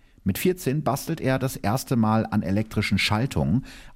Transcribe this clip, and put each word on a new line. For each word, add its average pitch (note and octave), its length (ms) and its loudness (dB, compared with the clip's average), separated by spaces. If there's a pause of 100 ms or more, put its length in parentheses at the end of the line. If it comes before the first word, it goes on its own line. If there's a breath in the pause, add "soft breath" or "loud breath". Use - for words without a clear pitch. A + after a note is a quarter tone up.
(260 soft breath)
Mit F#2+ 120 0
vierzehn D#3+ 460 0
bastelt - 380 -2
er C3 180 2
das C3 160 -2
erste A2+ 400 -2
Mal A2 340 4
an G#2+ 140 0
elektrischen G#2 540 0
Schaltungen. G#2+ 640 0 (320 loud breath)